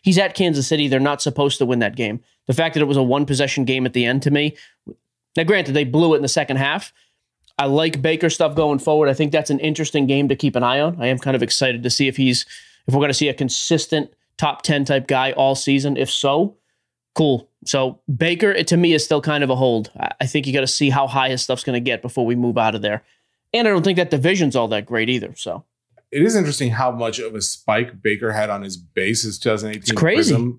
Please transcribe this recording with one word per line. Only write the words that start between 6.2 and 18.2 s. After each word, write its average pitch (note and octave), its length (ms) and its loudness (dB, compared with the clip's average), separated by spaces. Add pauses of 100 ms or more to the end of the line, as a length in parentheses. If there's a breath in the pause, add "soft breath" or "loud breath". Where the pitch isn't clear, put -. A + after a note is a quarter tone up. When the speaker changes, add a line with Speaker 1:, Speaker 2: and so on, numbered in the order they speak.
Speaker 1:
the C3+ 60 -2
second C3+ 300 -2
half. C#3+ 340 -4 (680)
I C#3+ 80 0
like D3+ 340 0
Baker D#3+ 300 0
stuff D3+ 240 0
going D3 240 2
forward. D3+ 300 2
I C3+ 60 2
think D3+ 180 0
that's D3+ 180 0
an C#3 100 0
interesting D3+ 460 -2
game C#3 220 2
to - 80 0
keep A#2+ 200 -2
an A#2+ 60 0
eye B2+ 180 2
on. E3+ 200 -2
I A#2+ 80 0
am B2+ 100 0
kind C3+ 180 -2
of A#2+ 60 0
excited A#2+ 400 -2
to B2 80 -2
see C#3 180 2
if B2+ 80 -4
he's, C3 300 0 (400 loud breath)
if B2+ 80 0
we're C#3+ 60 4
gonna C#3+ 140 2
see D3 140 0
a C3+ 60 -2
consistent D3+ 800 -2 (240)
top - 260 -4
ten C#3+ 220 0
type C3+ 220 0
guy C3+ 260 0
all C3+ 220 2
season. C#3 420 0
If C3+ 140 -2
so, D#3 460 0 (580)
cool. C#3 340 0 (160)
So C3 360 -2 (160)
Baker, F3 340 0